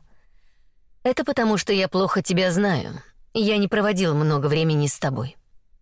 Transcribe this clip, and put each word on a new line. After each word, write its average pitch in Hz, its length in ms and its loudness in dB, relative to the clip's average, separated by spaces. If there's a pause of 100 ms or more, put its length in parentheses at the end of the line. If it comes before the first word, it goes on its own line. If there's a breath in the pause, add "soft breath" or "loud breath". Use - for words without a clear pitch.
(1000)
"Это 254 240 0
потому, 226 320 0
что 202 160 -2
я 190 140 2
плохо 185 340 0
тебя 185 300 0
знаю. 185 500 0 (320)
Я 214 240 0
не 202 100 2
проводил 196 460 0
много 151 320 0
времени 156 400 2
с - 140 -2
тобой". 131 360 -4 (460)